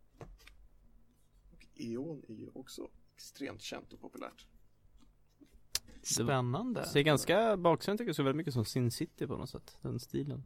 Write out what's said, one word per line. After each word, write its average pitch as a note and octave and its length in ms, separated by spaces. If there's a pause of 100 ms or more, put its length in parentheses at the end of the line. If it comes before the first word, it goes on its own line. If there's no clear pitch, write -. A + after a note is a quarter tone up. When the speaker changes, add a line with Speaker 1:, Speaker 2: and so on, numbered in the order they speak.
(1500)
Speaker 1:
Och - 140 (100)
Eon C3 520
är A2+ 60
ju - 200
också - 360 (260)
extremt - 460
känt - 320
och - 80
populärt. - 460 (1500)
Speaker 2:
Det - 60
Speaker 3:
Spännande. C#3 760
Speaker 2:
ser - 160
ganska, F3+ 560
baksidan F3 400
tycker A#3 120
jag D#3 60
ser D3+ 80
väldigt C3+ 140
mycket D#3 160
som A#2 120
Sin B2 260
City - 360
på C#3 100
något - 120
sätt. - 320
Den A#2+ 180
stilen, C3+ 460